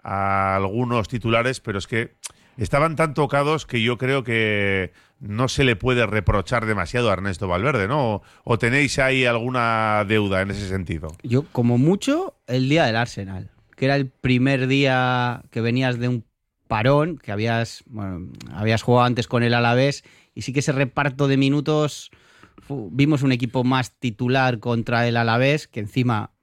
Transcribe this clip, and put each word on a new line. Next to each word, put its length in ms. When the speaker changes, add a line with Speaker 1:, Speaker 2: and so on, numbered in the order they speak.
Speaker 1:
a 540
algunos 540
titulares, 500
pero 180
es 100
que 280
estaban 400
tan 180
tocados 520
que 160
yo 160
creo 260
que 680
no 300
se 160
le 100
puede 300
reprochar 600
demasiado 440
a 40
Ernesto 360
Valverde, 400
¿no? 240
¿O, 80
o 120
tenéis 400
ahí 280
alguna 840
deuda 340
en 100
ese 180
sentido? 400
Speaker 2:
Yo, 300
como 260
mucho, 580
el 220
día 160
del 100
Arsenal, 540
que 100
era 120
el 100
primer 600
día 760
que 80
venías 400
de 80
un 160
parón, 500
que 140
habías, 560
bueno, 400
habías 280
jugado 240
antes 240
con 120
el 120
Alavés, 500
y 60
sí 100
que 80
ese 140
reparto 560
de 80
minutos, 720
fu-, 300
vimos 320
un 80
equipo 320
más 340
titular 640
contra 480
el 80
Alavés, 540
que 100
encima 520